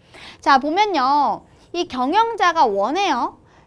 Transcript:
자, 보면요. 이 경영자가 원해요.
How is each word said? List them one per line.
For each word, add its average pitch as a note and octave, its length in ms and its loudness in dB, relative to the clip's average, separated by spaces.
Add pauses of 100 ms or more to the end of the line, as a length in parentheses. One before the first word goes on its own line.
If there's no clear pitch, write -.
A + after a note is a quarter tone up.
(420)
자, C#4 180 4
보면요. C#4+ 840 0 (300)
이 F4 140 -4
경영자가 E4+ 800 0
원해요. C4 720 -2 (280)